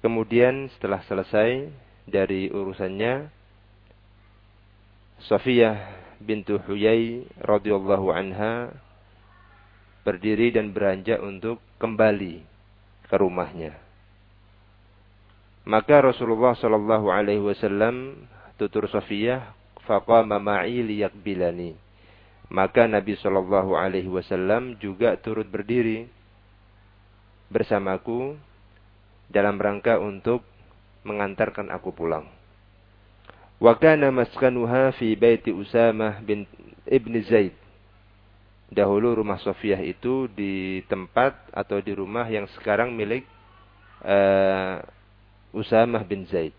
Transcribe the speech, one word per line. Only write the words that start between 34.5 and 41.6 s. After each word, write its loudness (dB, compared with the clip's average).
fi -2
baiti 4
Usamah 0
bin -4
Ibn 0
Zaid. 2
Dahulu 2
rumah -4
Safiyah -2
itu -4
di -6
tempat -2
atau -4